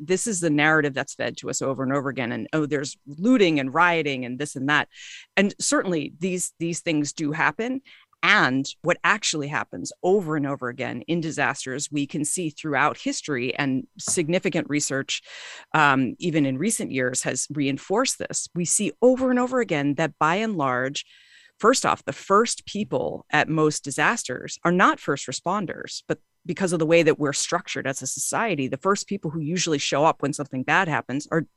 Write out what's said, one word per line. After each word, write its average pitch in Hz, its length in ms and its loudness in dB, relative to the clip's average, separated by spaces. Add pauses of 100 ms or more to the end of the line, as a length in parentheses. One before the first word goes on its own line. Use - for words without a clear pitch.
this 185 220 0
is 190 140 -2
the 170 80 2
narrative 147 440 4
that's 131 220 -6
fed 120 220 -6
to - 120 -8
us - 120 -4
over 131 220 -2
and 131 100 0
over 139 160 -2
again. 120 240 -4
And, 113 180 -6
oh, 156 140 0
there's 143 320 -4 (100)
looting 170 540 4
and 131 120 -2
rioting 156 520 2
and 123 120 -6
this 147 200 -6
and 135 100 -2
that. 147 220 2 (480)
And 196 220 4
certainly 180 600 0
these, 180 400 -4
these 170 220 -4
things 151 320 0
do 151 180 -4
happen. 220 500 -2 (420)
And 147 440 4 (140)
what 170 220 0
actually 170 440 0
happens 123 540 -6
over 180 340 2
and 143 120 0
over 127 220 -6
again 123 340 -6
in 170 180 -2
disasters, 139 680 -4
we 143 160 -2
can 151 180 -4
see 165 240 -4
throughout 143 480 -2
history 135 580 -4
and 131 300 -2 (140)
significant 175 720 -2
research, 139 500 -2 (540)
um, 135 420 6
even 160 260 2
in 135 140 0
recent 208 340 -2
years, 127 320 -2
has 131 280 -4
reinforced 147 680 0
this. - 380 -6
We 170 100 -2
see - 260 0 (120)
over 254 260 4
and 247 100 4
over 247 200 0
again 151 360 0
that 156 240 -2
by 160 180 2
and 220 200 -2
large, 135 480 -2 (540)
first 247 260 4
off, - 200 2
the - 60 -4
first - 540 0
people - 640 -4
at 147 200 2
most 156 340 2
disasters 151 840 -2
are 170 60 4
not 202 280 4
first - 280 -4
responders, 170 800 -6
but 160 100 -2 (260)
because 175 300 -2
of 175 60 2
the 156 80 2
way 170 160 8
that 151 160 0
we're 143 140 0
structured - 520 -4
as 135 160 -4
a 127 60 -8
society, 143 600 -2
the 135 100 -6
first 196 300 0
people 185 220 -6
who 160 100 -6
usually 160 400 0
show 143 240 2
up 156 200 4
when 139 100 -2
something 135 300 -6
bad 175 240 2
happens 135 440 -4
are, 160 140 0 (120)